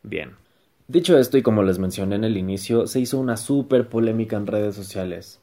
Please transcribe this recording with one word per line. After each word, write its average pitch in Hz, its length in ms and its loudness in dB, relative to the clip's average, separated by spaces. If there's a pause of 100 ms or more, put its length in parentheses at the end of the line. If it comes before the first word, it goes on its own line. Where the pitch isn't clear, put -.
Bien. 85 260 -10 (600)
Dicho 170 280 4
esto, 127 180 4
y 131 60 6
como 107 200 4
les 92 160 2
mencioné 95 380 -4
en 110 80 -2
el 107 140 0
inicio, 98 480 0
se 131 120 -4
hizo 127 200 -2
una 123 180 -2
súper 131 540 0
polémica 113 480 0
en 101 80 -6
redes 104 280 -2
sociales. 92 680 -10